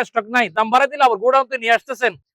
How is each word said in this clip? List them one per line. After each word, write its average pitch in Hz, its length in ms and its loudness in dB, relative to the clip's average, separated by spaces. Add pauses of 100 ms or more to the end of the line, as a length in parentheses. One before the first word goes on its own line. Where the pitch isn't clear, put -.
স্টক 214 240 -6
নাই, 240 200 0
দাম 214 220 -2
বাড়ায় 262 200 2
দিলে 285 140 -2
আবার 226 140 2
গোডাউন 254 280 2
থেকে 247 160 -8
নিয়ে 226 160 2
আসতেছেন, 247 340 -4 (220)